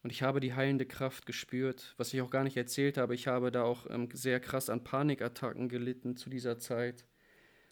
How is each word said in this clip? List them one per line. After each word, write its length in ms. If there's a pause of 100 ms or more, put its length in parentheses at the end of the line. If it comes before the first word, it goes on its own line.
Und 80
ich 100
habe 180
die 140
heilende 320
Kraft 400
gespürt, 720
was 160
ich 80
auch 80
gar 140
nicht 120
erzählt 420
habe. 180
Ich 120
habe 240
da 120
auch, 260
ähm, 240
sehr 260
krass 300
an 140
Panikattacken 840
gelitten 480
zu 140
dieser 300
Zeit. 460 (680)